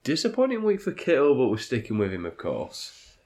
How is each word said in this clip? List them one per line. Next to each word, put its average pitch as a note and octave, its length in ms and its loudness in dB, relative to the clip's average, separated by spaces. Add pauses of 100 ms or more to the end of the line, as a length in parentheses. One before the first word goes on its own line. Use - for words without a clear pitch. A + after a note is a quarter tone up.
Disappointing A3+ 600 0
week G#3 200 2
for F3+ 100 -4
Kittle, D3 420 4
but B2 140 4
we're A2 80 2
sticking A2 400 -4
with G2+ 160 0
him, F2+ 140 -6
of E2 100 -10
course. - 880 -8